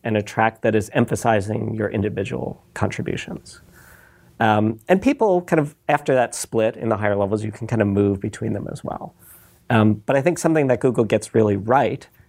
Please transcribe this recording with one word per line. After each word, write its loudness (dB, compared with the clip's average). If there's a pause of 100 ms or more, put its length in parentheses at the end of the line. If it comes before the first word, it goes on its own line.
and -2
a 2
track -2
that 2
is -2
emphasizing 0
your -4
individual -4 (120)
contributions. -6 (800)
Um, 2 (100)
and 2
people 2
kind 0
of, -4 (140)
after 0
that 2
split -2
in -4
the 0
higher 0
levels, 0
you -6
can -12
kind 0
of 4
move 2
between -6
them -6
as -12
well. -10 (560)
Um, 4 (120)
but 2
I 2
think 2
something 2
that 2
Google 2
gets -2
really 4
right 0 (200)